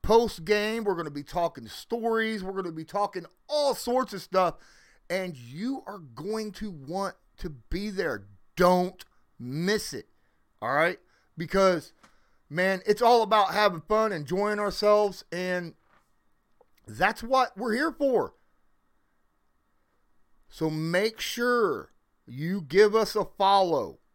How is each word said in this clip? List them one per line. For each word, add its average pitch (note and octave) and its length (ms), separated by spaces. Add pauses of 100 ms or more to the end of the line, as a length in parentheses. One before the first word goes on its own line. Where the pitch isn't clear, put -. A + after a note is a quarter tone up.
post A3 440
game. G#3 400
We're F#3+ 100
gonna D#3+ 140
be C#3+ 140
talking D#3+ 440
stories. A3 720
We're F#3+ 120
gonna F3+ 180
be D#3+ 140
talking G3 400 (240)
all C#4+ 260
sorts B3 380
of F#3 80
stuff, F3+ 340 (540)
and F3+ 260
you E3 500
are G3 140
going F#3+ 540
to G#3+ 180
want E3 440 (220)
to - 120
be F#3 400
there. D3+ 380 (280)
Don't F3+ 480 (360)
miss E3 540
it. - 160 (520)
All A#2+ 120
right, E3 260 (380)
because, F#3 560 (560)
man, F#3 360
it's G#3 160
all A#3 220
about G3 280
having F#3+ 300
fun, A3 300
enjoying F#3+ 480
ourselves, G#3 720
and F3+ 440 (1120)
that's F3+ 360
what B3+ 340
we're A3 160
here D4+ 180
for. B3+ 440 (2250)
So D#3+ 200
make E3+ 500
sure A3+ 720 (340)
you E3 360
give G3 340
us A3 220
a G3 80
follow F3+ 760 (140)